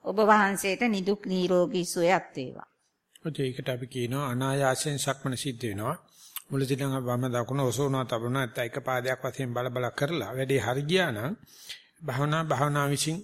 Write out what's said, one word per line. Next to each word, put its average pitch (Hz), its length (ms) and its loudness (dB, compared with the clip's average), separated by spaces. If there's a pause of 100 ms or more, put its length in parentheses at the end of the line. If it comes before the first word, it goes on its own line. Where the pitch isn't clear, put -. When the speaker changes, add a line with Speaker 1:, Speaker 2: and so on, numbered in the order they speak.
Speaker 1:
ඔබ 190 140 -2
වහන්සේට 202 640 6
නිදුක් 202 400 0
නිරෝගී 180 600 2
සුවයත් 175 460 2
වේවා. - 380 -10 (480)
Speaker 2:
ඔතේ 143 280 -4
ඒකට 131 240 -4
අපි 127 180 -6
කියනවා 127 400 -4
අනායාසයෙන් 135 720 0
සක්මන 135 380 -2
සිද්ධ 120 260 -6
වෙනවා. 110 320 -2 (500)
මුලදී 135 320 0
නම් 135 220 -2
වම 123 300 0
දකුණ 120 320 -2
ඔසවනවා, 131 420 0
තබනවා, 120 300 -2
නැත්නම් 131 300 -2
එක 117 160 -6
පාදයක් 127 420 -2
වශයෙන් 127 320 -4
බල 123 160 -2
බල 123 220 -2
කරලා 143 420 -2
වැඩේ 131 260 0
හරි 127 240 0
ගියා 165 280 2
නම් 117 220 -4 (680)
භාවනා, 151 440 0
භාවනා 143 440 2
විසින් 151 360 0